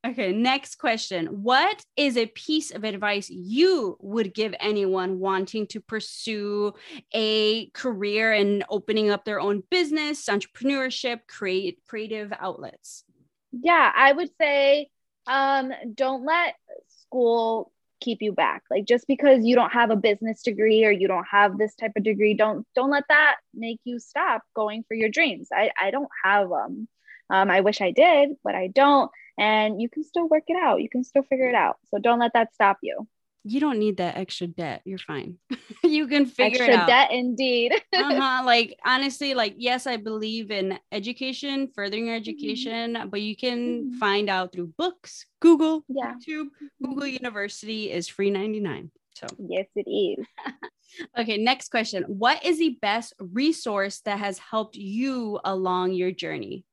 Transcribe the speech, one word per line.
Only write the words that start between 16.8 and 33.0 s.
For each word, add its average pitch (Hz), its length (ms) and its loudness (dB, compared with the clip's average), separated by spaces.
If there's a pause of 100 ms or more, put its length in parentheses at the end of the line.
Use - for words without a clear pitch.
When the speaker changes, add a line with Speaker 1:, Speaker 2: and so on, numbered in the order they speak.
Speaker 2:
school 233 680 0 (280)
keep 226 220 -4
you 214 100 0
back. 160 380 0
Like, 202 160 0
just 240 220 2
because 269 360 6
you 240 120 6
don't 226 160 4
have 240 180 4
a 220 60 4
business 214 480 0
degree 220 420 4
or 214 60 6
you 190 160 2
don't 180 240 -2
have 202 260 4
this 214 160 -2
type 220 240 -6
of 202 60 -2
degree, 208 320 2
don't, 214 400 0
don't 269 160 2
let 285 180 0
that 302 280 6 (180)
make 226 300 -8
you 240 120 -8
stop - 460 -2 (120)
going 214 320 -4
for 226 60 -6
your 220 160 0
dreams. 285 420 0
I, 196 200 2 (100)
I 196 80 0
don't 277 200 -4 (140)
have 196 280 2
'em. 175 360 -6 (440)
Um, 190 180 4
I 185 120 6
wish 208 200 2
I 185 80 0
did, 294 420 6 (120)
but 202 100 -2
I 185 140 -2
don't. 269 420 4 (280)
And 214 440 2
you 233 80 -4
can 311 140 -8
still 339 260 -2
work 311 180 4
it 330 80 0
out. 302 280 2
You 226 60 -6
can 254 140 -4
still 277 200 0
figure 262 260 0
it 240 60 0
out. 151 220 2 (120)
So 208 80 -4
don't 233 220 2
let 233 140 2
that 226 200 2
stop 196 300 4
you. - 240 -8 (360)